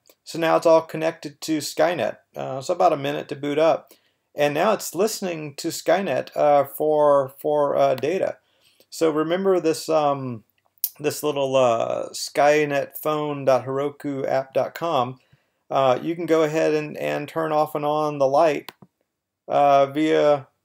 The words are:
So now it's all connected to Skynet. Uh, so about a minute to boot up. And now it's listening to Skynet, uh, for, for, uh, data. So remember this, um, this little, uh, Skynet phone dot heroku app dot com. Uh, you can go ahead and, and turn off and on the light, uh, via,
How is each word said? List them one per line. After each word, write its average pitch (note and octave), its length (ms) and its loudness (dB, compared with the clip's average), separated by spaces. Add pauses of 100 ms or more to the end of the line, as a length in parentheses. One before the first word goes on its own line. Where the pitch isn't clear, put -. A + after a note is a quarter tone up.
(240)
So - 140 -12
now E3 200 2
it's E3 80 -2
all E3 160 6
connected D#3+ 580 -8
to D#3 200 -4
Skynet. D3+ 580 -2 (180)
Uh, C3+ 240 -8
so C3+ 140 -6
about F3 180 4
a D3+ 60 0
minute C#3+ 320 -6
to D3 80 -8
boot D3 200 -4
up. D#3+ 360 0 (420)
And D3 180 0
now F3+ 200 2
it's - 200 -6
listening E3+ 640 -4
to - 140 -8
Skynet, D#3+ 640 -2
uh, D3 300 4
for, D3 760 2
for, D3 380 0
uh, C#3 180 2
data. D#3 400 -2 (540)
So D#3+ 200 0
remember F3 520 0
this, D#3 260 -2
um, C#3 560 -2 (560)
this D3 240 -4
little, C#3 320 -2
uh, A#2+ 540 0
Skynet C#3+ 880 0
phone D3+ 480 -4
dot B2+ 200 2
heroku C3+ 640 -6
app C3+ 260 -4
dot B2+ 220 -2
com. C3 460 -2 (500)
Uh, C3+ 300 4
you D#3 120 -4
can E3+ 120 -6
go D#3+ 180 2
ahead D#3 300 0
and, D3+ 240 -4
and D3 320 -4
turn D#3+ 240 -4
off D3+ 200 0
and D3 120 -4
on D3+ 320 0
the C#3 100 2
light, D3 460 2 (760)
uh, C#3 380 6
via, D3 640 2 (180)